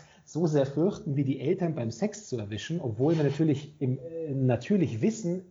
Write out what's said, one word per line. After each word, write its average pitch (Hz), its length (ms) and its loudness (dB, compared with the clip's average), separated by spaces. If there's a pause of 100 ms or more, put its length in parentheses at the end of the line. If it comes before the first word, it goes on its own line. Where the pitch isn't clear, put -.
(240)
so 165 220 0
sehr 147 200 4
fürchten, 151 500 0
wie 143 80 2
die 135 160 0
Eltern 160 340 0
beim 117 160 -2
Sex - 380 -6
zu 120 100 -4
erwischen, 107 420 -6
obwohl 131 360 2
wir 151 80 2
natürlich 147 540 0
im, 131 200 0
äh, 160 360 -6
natürlich 127 640 2
wissen, 185 500 0